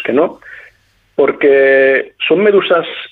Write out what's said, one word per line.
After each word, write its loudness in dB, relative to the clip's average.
que -4
no, -2
porque 2
son 0
medusas 0